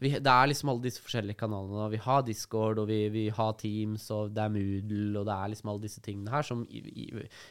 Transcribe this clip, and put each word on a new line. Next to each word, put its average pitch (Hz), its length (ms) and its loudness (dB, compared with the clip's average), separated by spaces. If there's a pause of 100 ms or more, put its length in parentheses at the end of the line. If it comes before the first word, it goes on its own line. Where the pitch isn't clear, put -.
vi, 135 100 2
det 139 160 0
er 131 220 10
liksom 147 220 0
alle 120 120 0
disse 123 180 -4
forskjellige 101 380 -4
kanalene, 104 480 -2
og 107 60 -2
vi 107 60 -2
har 131 240 4
Discord, 110 560 0
og 107 100 0
vi, 107 200 2
vi 107 220 0
har 110 240 0
Teams, 107 560 -4
og 107 240 -2
det 107 80 0
er 107 80 2
Moodle, 104 680 0
og 101 60 -2
det 104 80 0
er 95 200 -2
liksom 107 160 -8
alle 104 100 -4
disse 107 220 -10
tingene 101 280 -8
her 147 120 0
som 120 260 -4
i, 113 100 -12
i, - 500 -10 (220)